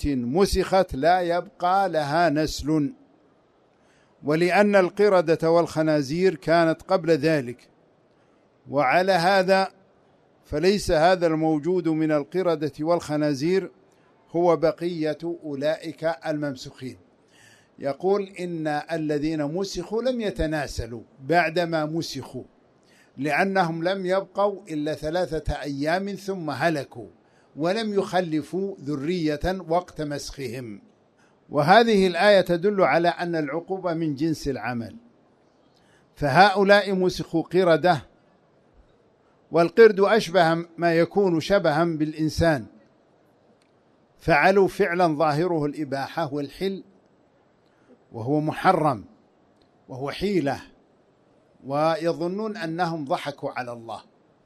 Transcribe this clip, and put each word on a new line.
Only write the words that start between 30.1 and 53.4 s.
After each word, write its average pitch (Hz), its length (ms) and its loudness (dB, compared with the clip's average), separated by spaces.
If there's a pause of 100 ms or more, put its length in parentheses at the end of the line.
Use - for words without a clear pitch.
وهذه 190 580 4
الآية 185 340 4
تدل 185 400 0
على 165 280 4
أن 170 260 -4
العقوبة 170 580 -4
من 160 220 -2
جنس 151 320 -4
العمل، 117 480 -6 (1200)
فهؤلاء 190 800 4
مسخوا 180 480 -2
قردة، 165 600 2 (1500)
والقرد 180 480 6
أشبه 170 680 4 (120)
ما 170 160 2
يكون 170 460 2
شبها 165 440 2
بالإنسان، 156 840 0 (1500)
فعلوا 180 480 4
فعلاً 180 400 0
ظاهره 156 580 0
الإباحة 135 680 -6
والحل 160 500 -8 (1300)
وهو 123 280 -2
محرم 151 640 0 (840)
وهو 131 220 -10
حيلة، 151 500 -2 (1040)
ويظنون 165 920 -2
أنهم 165 480 -4
ضحكوا 147 460 -6